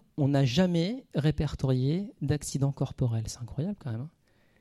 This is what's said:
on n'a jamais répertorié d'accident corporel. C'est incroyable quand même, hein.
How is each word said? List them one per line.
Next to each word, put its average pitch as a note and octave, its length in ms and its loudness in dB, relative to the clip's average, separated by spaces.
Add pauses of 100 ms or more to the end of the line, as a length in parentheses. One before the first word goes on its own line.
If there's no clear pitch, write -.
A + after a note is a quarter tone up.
(180)
on C#3+ 100 4
n'a C#3 160 6
jamais F3 640 2 (100)
répertorié D3 1040 0
d'accident C#3 520 0
corporel. A#2 540 -2
C'est - 120 -10
incroyable D3+ 400 -6
quand B2+ 120 -8
même, A2+ 100 -6
hein. D3+ 80 -10 (520)